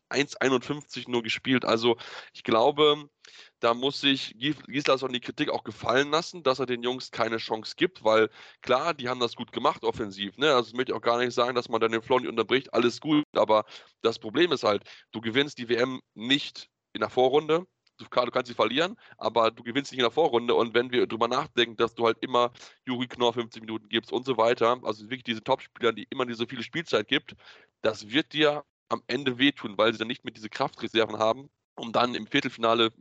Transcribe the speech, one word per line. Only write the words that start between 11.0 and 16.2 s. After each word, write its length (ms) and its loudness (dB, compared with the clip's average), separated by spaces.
gar 160 2
nicht 160 -2
sagen, 200 0
dass 140 -2
man 140 0
dann 100 2
den 80 0
Flow 180 0
nicht 120 -2
unterbricht, 420 -2
alles 260 2
gut, 260 0
aber 320 2
das 180 0
Problem 340 0
ist 120 -2
halt, 200 0
du 80 -6
gewinnst 380 -2
die 100 -10
W 60 0
M 260 -2
nicht 560 -4